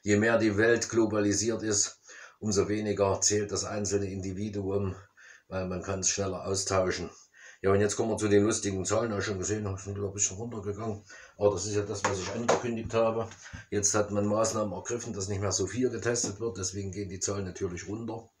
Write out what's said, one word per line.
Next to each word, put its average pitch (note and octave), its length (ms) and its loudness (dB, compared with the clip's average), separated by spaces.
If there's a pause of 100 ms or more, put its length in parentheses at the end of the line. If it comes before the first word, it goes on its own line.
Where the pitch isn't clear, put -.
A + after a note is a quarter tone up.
je G2+ 140 4
mehr A2+ 220 4
die G#2 180 4
Welt A2 320 4
globalisiert G#2 720 2
ist, - 380 0 (380)
umso G2 300 2
weniger G2+ 520 2
zählt G#2 320 2
das F#2+ 120 -2
einzelne G2+ 460 -2
Individuum, G2 880 -2 (500)
weil F#2 220 -4
man F2+ 140 -4
kann F#2+ 180 -4
es F2+ 80 0
schneller F#2+ 360 -2
austauschen. F#2 640 0 (520)
Ja, G2 100 2
und G2+ 100 6
jetzt G#2 140 4
kommen A2+ 160 0
wir G#2 60 2
zu G#2+ 100 0
den G2+ 160 8
lustigen G2+ 420 2
Zahlen. A2 280 2
Hab G2 80 0
ich F#2+ 60 -2
schon G2+ 120 -2
gesehen, G#2 260 -2 (120)
sind G2+ 180 -8
wieder G2+ 140 -4
ein F#2 40 -6
bisschen G2+ 240 0
runtergegangen. G#2+ 680 -6 (340)
Aber G#2 140 6
das G2 140 -4
ist G#2 100 -2
ja G#2 60 2
das, G2+ 200 -4
was F#2+ 160 0
ich F#2 140 -4
angekündigt A#2 640 0
habe. A2+ 340 2 (420)
Jetzt G2+ 240 2
hat G#2 160 2
man G2+ 160 2
Maßnahmen G#2+ 460 0
ergriffen, A2+ 400 -6
dass G2 160 -4
nicht G2+ 120 -2
mehr G2+ 120 0
so F#2+ 160 0
viel A#2+ 200 0
getestet A2+ 520 -2
wird. A2+ 180 -4
Deswegen G2 320 -6
gehen G2 180 -8
die F#2 120 -10
Zahlen G2+ 240 -2
natürlich F2 420 -6
runter. A2 420 -8 (120)